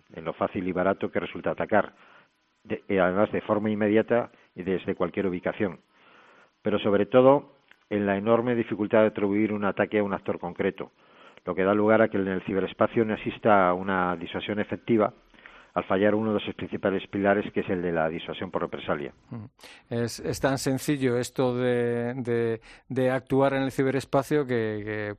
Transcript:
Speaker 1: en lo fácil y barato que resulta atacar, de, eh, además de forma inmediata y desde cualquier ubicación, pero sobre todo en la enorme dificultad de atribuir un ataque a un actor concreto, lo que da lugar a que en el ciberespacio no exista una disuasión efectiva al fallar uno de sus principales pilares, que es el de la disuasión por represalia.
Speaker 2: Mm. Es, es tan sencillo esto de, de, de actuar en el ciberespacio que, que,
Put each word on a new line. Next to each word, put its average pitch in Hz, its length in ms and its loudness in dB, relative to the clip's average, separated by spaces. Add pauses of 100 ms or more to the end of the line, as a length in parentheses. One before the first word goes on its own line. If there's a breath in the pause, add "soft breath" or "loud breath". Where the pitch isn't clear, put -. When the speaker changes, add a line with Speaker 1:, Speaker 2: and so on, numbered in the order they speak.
(160)
Speaker 1:
en 82 100 -12
lo 80 80 -4
fácil 95 340 -2
y 92 40 0
barato 92 400 0
que - 80 -4
resulta 85 320 -4
atacar, 90 420 0 (680 soft breath)
de, 110 240 -8
eh, 98 120 2
además 92 320 2
de 92 100 -4
forma 107 280 0
inmediata 107 640 2 (240 soft breath)
y 92 80 -12
desde 90 320 -2
cualquier 92 320 -2
ubicación, 90 520 -4 (840 soft breath)
pero 104 160 0
sobre 101 260 2
todo 131 480 6 (380)
en 104 160 0
la 98 100 2
enorme 117 380 2
dificultad 110 460 2
de 107 80 6
atribuir 101 440 0
un 104 120 -4
ataque 104 340 0
a 104 40 2
un 98 100 -2
actor 87 260 -4
concreto, 87 520 -4 (540 loud breath)
lo 90 80 -4
que 92 100 0
da 98 120 4
lugar 107 260 4
a 110 60 6
que 107 100 -4
en 95 120 0
el 92 160 -4
ciberespacio 107 600 0
no 107 80 -4
exista 98 640 4
una 92 400 -2
disuasión 92 440 -6
efectiva 107 540 0 (640 loud breath)
al 87 80 -2
fallar 104 320 4
uno 110 180 0
de 101 60 0
sus - 160 -6
principales 95 520 -4
pilares, 101 460 2
que 107 60 -2
es 98 100 -4
el 90 140 -2
de 87 80 -2
la 80 180 0
disuasión 82 400 -8
por 82 140 -4
represalia. 73 500 -6 (160)
Speaker 2:
Mm. 110 160 -12 (480 loud breath)
Es, 117 260 -4
es 117 220 -6
tan 135 160 2
sencillo 131 600 -2
esto 123 380 -2
de, 120 600 -2
de, 117 440 -2 (300 loud breath)
de 127 220 0
actuar 135 420 2
en 135 80 0
el 135 100 -2
ciberespacio 135 760 0
que, 110 360 -2
que, 104 360 -6